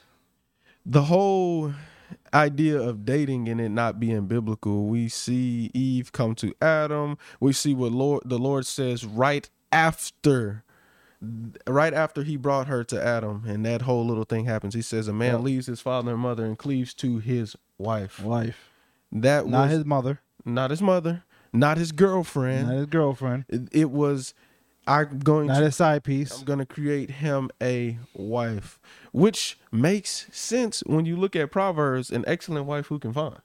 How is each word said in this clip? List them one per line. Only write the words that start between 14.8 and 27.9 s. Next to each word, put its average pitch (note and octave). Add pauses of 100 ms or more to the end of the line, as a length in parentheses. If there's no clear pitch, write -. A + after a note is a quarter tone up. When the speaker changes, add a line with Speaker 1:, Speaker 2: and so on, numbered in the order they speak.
Speaker 1:
says, A2
"A G#2
man A#2+
Speaker 2:
Yeah. A#2
Speaker 1:
leaves B2+
his A#2
father B2
and A#2
mother A#2+
and A2
cleaves C3
to A#2+
his A#2 (220)
wife." G2+
Speaker 2:
Wife. A#2 (420)
Speaker 1:
That C3
Speaker 2:
Not B2
Speaker 1:
was C#3+
Speaker 2:
his D#3
mother. C#3 (220)
Speaker 1:
not B2+
his D#3+
mother, F3 (300)
not D3
his E3
girlfriend. D3
Speaker 2:
Not B2+
his C#3+
girlfriend. C3+
Speaker 1:
It, B2
it D3+
was, C#3+ (540)
"I'm C#3+
going D3+
Speaker 2:
Not C#3
Speaker 1:
to, D#3
Speaker 2:
his D3
side D3+
piece. C#3
Speaker 1:
I'm C3+
gonna C#3
create C#3+
him C#3 (120)
a A#2+ (180)